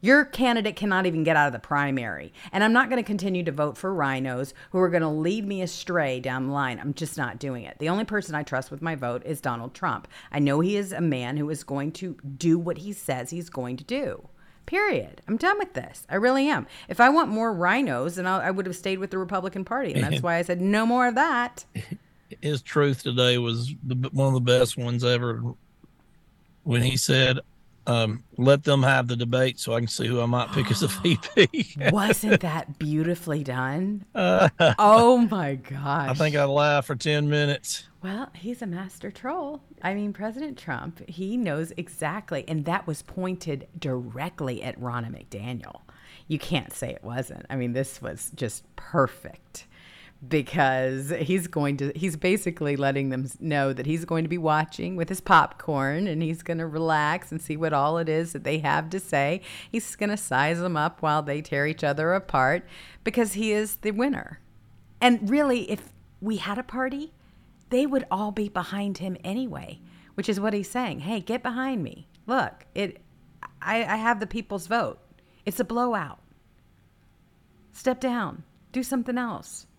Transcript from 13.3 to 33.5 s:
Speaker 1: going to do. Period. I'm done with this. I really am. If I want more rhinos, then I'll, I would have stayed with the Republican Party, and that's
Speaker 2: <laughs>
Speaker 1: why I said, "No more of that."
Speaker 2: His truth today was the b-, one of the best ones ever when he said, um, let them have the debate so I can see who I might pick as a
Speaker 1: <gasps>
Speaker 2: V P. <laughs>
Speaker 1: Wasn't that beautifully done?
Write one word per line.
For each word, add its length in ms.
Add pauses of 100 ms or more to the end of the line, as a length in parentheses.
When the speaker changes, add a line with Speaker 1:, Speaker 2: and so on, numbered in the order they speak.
Speaker 1:
going 280
to 80
do. 420 (380)
Period. 600
I'm 120
done 200
with 160
this. 360
I 60
really 340
am. 180 (220)
If 100
I 80
want 220
more 240
rhinos, 600
then 120
I'll, 140
I 100
would 140
have 100
stayed 240
with 100
the 80
Republican 460
Party, 300
and 100
that's 180
Speaker 2:
<laughs> 0
Speaker 1:
why 140
I 60
said, 180
"No 260
more 220
of 80
that." 480 (800)
Speaker 2:
His 200
truth 420
today 340
was 360 (120)
the 100
b-, 160
one 160
of 60
the 80
best 360
ones 280
ever 380 (1200)
when 180
he 160
said, 420 (460)
um, 380 (140)
let 260
them 200
have 260
the 80
debate 420
so 140
I 60
can 100
see 180
who 140
I 40
might 280
pick 180
as 120
a 40
Speaker 1:
<gasps> 140
Speaker 2:
V 180 (160)
P. 460
<laughs> 100
Speaker 1:
Wasn't 500
that 380
beautifully 640
done? 600 (100)